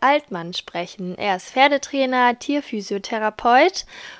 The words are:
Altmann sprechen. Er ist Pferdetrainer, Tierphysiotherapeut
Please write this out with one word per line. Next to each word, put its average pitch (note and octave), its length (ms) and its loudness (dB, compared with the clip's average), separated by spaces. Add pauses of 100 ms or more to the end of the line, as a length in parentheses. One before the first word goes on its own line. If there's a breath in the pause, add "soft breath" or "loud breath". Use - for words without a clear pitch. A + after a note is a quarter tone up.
Altmann A#3 520 0
sprechen. F3+ 640 -8
Er G3 200 -2
ist - 140 -14
Pferdetrainer, C4 880 2
Tierphysiotherapeut A#3 1500 0 (340 loud breath)